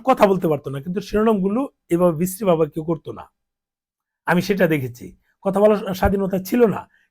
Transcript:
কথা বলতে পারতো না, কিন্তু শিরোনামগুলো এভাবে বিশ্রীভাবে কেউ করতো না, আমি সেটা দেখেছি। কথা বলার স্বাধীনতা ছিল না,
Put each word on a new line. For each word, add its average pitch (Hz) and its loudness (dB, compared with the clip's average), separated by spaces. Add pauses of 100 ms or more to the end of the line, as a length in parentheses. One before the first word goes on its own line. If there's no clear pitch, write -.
কথা 254 4
বলতে 185 2
পারতো 143 -4
না, 139 -10
কিন্তু 180 -8
শিরোনামগুলো 214 0 (200)
এভাবে 170 2
বিশ্রীভাবে 180 0
কেউ 156 -8
করতো 151 -6
না, - -18 (960)
আমি 175 2
সেটা 185 2
দেখেছি। 131 -4 (260)
কথা 196 0
বলার 208 2
স্বাধীনতা 196 0
ছিল 233 2
না, 151 -2 (220)